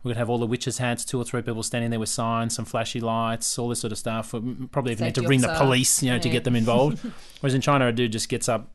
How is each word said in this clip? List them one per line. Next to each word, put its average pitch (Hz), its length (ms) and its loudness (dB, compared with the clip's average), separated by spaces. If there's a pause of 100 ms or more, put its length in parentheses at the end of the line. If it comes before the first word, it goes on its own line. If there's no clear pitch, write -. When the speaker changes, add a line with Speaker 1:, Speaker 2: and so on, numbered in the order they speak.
Speaker 1:
We're 123 100 -2
gonna 110 80 -2
have 113 100 0
all 120 80 2
the 120 80 2
witches' 123 320 -2
hats, 120 260 -2
two - 140 -2
or 120 60 -2
three 120 180 -4
people 113 220 -4
standing 117 260 -2
there 117 80 0
with 110 120 -2
signs, 113 440 0
some 117 100 -4
flashy 113 360 -2
lights, 113 580 0
all 120 100 -2
this 120 120 -2
sort 113 100 -4
of 107 80 -4
stuff. 113 340 -4
We 120 60 -4
m-, 123 320 -6
probably 123 220 -2
even 113 140 -2
need 113 100 -2
to 131 60 2
Speaker 2:
Safety 117 60 0
Speaker 1:
ring 135 120 6
the 123 80 4
Speaker 2:
officer. - 160 2
Speaker 1:
police, 127 400 4
you 127 60 2
know, 123 100 2
to 123 80 0
Speaker 2:
Yeah. 110 40 2
Speaker 1:
get 120 120 0
them 123 100 2
involved. 120 460 4 (220)
Speaker 2:
<laughs> - 180 -20
Speaker 1:
Whereas 135 140 0
in 135 60 2
China, 135 280 4
a 117 40 2
dude 117 200 2
just 110 160 -4
gets 117 200 -2
up 113 260 0